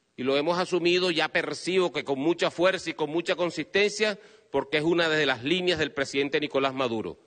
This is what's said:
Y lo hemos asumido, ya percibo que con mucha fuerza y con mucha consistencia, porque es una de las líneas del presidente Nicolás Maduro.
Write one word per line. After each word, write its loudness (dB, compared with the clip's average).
Y -8
lo 2
hemos 0
asumido, 0
ya 0
percibo -2
que -4
con -2
mucha 2
fuerza 0
y -8
con -4
mucha 0
consistencia, 0
porque 0
es 0
una 4
de 2
las -2
líneas 0
del -2
presidente -2
Nicolás 0
Maduro. -4